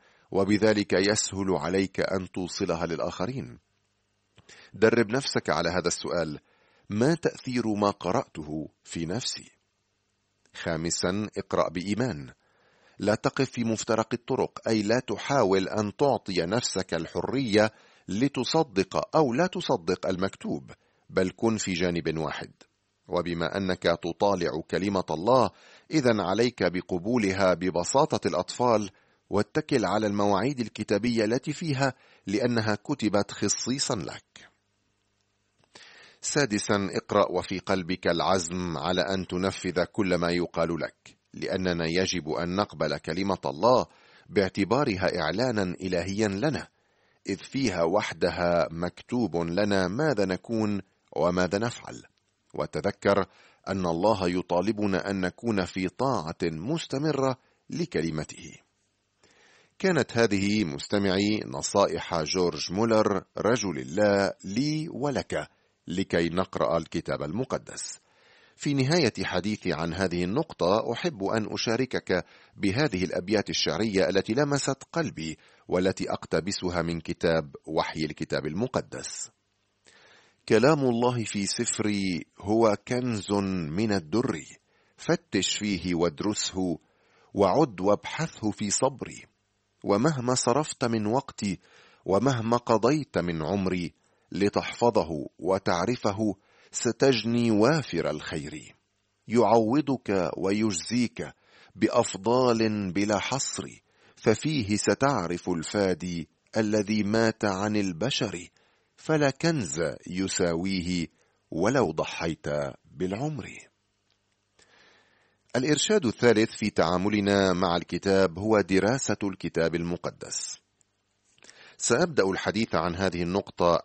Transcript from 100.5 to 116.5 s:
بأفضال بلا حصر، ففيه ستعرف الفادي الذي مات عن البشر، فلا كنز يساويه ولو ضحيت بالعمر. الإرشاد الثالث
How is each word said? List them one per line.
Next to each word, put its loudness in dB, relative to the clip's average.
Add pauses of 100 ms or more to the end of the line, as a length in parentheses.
بأفضال 2
بلا 2
حصر، -4 (520)
ففيه 0
ستعرف 0
الفادي -2 (280)
الذي 2
مات 2
عن 0
البشر، -2 (480)
فلا 2
كنز -2 (260)
يساويه 0 (440)
ولو 2
ضحيت -6 (380)
بالعمر. -8 (2000)
الإرشاد 2
الثالث 4